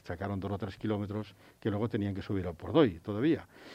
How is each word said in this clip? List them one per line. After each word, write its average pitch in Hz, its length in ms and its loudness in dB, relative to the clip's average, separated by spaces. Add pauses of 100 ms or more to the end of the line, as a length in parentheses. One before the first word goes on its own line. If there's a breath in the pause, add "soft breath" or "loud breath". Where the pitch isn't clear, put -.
sacaron 98 340 -4
dos 95 140 -2
o 98 40 -2
tres 101 200 -6
kilómetros 104 580 -2 (240 soft breath)
que 110 100 0
luego 104 200 0
tenían 101 260 0
que 95 60 -6
subir 95 260 -2
al 85 80 -6
Pordoi 104 460 4
todavía. 123 440 0 (300 loud breath)